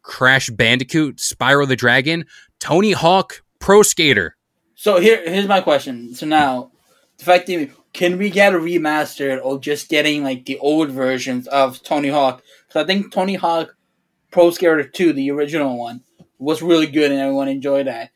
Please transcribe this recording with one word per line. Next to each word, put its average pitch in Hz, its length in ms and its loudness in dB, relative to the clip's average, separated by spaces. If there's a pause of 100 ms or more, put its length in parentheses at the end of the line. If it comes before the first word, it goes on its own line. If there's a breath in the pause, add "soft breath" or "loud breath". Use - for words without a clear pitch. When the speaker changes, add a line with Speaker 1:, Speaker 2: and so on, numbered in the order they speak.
Speaker 1:
Crash 131 480 0
Bandicoot, 127 680 -2
Spyro 139 520 0
the 131 80 0
Dragon, 135 480 0 (340 soft breath)
Tony 190 340 2
Hawk, 170 500 0 (160)
Pro 202 240 6
Skater. 127 540 2 (380)
Speaker 2:
So 202 240 2
here, 220 320 4
here's 196 160 -2
my 196 140 2
question. 127 540 -4
So 156 100 -12
now, 147 460 0 (480)
the - 80 -20
fact 180 220 4
that, 160 200 -4 (240)
can 180 240 -2
we 202 140 -2
get 196 240 4
a 170 40 2
remastered 151 880 -4
or 135 160 -4
just 147 300 -6
getting, 147 340 0
like, 127 220 -8
the 135 100 -8
old 151 340 0
versions 127 580 -4
of 131 340 0
Tony 147 260 -2
Hawk? 135 340 0 (240 soft breath)
'Cause 156 160 -4
I 151 40 -6
think 196 260 -2
Tony 190 220 -2
Hawk 165 420 -4 (540)
Pro 170 200 4
Skater 160 340 0
two, 170 280 0
the 139 200 -4
original 143 460 -4
one, 120 220 -12 (380)
was 156 240 -4
really 165 240 2
good 147 240 0
and 139 100 -2
everyone 139 280 -2
enjoyed 139 400 -2
that. 117 280 -10